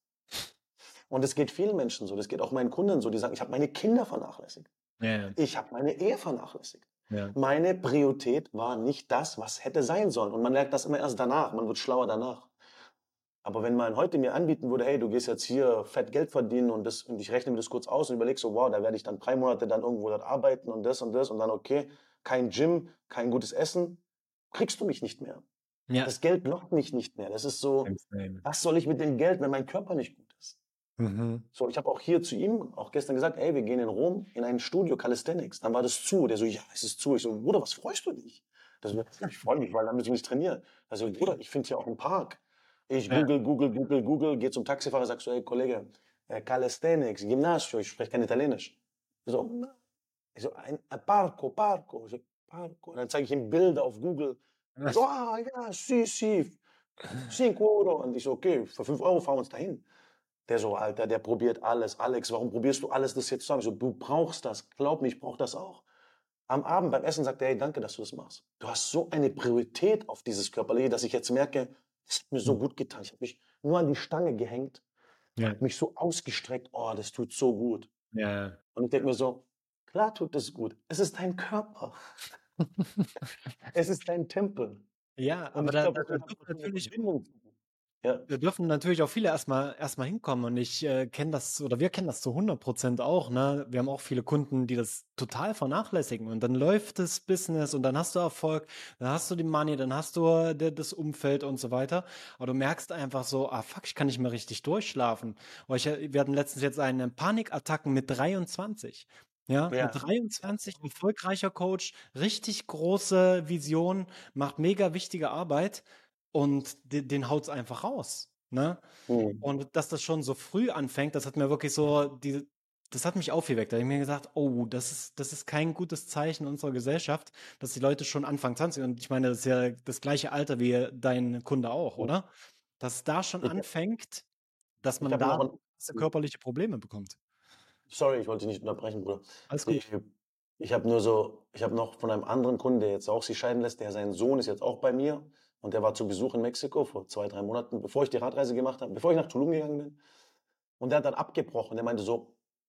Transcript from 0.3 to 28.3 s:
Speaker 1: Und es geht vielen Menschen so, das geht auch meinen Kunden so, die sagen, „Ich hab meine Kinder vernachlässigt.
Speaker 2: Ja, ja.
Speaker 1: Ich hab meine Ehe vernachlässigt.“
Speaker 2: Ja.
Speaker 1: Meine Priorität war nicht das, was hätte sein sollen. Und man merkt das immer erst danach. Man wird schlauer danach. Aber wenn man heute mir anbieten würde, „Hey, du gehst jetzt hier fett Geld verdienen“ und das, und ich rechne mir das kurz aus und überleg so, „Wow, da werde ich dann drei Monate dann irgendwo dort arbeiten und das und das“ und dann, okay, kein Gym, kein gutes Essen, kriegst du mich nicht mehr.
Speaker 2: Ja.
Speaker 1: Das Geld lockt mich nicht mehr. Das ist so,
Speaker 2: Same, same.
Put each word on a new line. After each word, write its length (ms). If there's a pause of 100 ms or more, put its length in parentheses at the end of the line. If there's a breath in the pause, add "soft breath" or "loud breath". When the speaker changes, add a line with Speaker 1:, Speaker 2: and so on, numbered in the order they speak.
Speaker 1:
Und 160
es 100
geht 160
vielen 260
Menschen 300
so, 100
das 120
geht 120
auch 120
meinen 180
Kunden 300
so, 100
die 80
sagen, 160
„Ich 60
hab 80
meine 200
Kinder 380
vernachlässigt. 640 (300)
Speaker 2:
Ja, 100
ja. 260
Speaker 1:
Ich 200
hab 160
meine 280
Ehe 180
vernachlässigt.“ 680 (220)
Speaker 2:
Ja. 240
Speaker 1:
Meine 400
Priorität 800
war 220
nicht 360
das, 260
was 260
hätte 180
sein 280
sollen. 240
Und 80
man 100
merkt 220
das 120
immer 120
erst 220
danach. 340
Man 120
wird 120
schlauer 280
danach. 420 (960 loud breath)
Aber 200
wenn 140
man 200
heute 220
mir 160
anbieten 360
würde, 140
„Hey, 140
du 120
gehst 160
jetzt 180
hier 400
fett 280
Geld 180
verdienen“ 400
und 140
das, 200
und 160
ich 120
rechne 200
mir 40
das 140
kurz 180
aus 220
und 60
überleg 220
so, 160
„Wow, 160
da 120
werde 140
ich 60
dann 160
drei 180
Monate 300
dann 160
irgendwo 280
dort 120
arbeiten 480
und 140
das 180
und 120
das“ 160
und 80
dann, 120
okay, 380 (360 loud breath)
kein 260
Gym, 400 (180 loud breath)
kein 220
gutes 220
Essen, 500 (500)
kriegst 280
du 40
mich 180
nicht 200
mehr. 200 (460)
Speaker 2:
Ja. 200
Speaker 1:
Das 120
Geld 260
lockt 260
mich 200
nicht 260
mehr. 120
Das 140
ist 160
so, 240
Speaker 2:
Same, 120 (160)
same. 300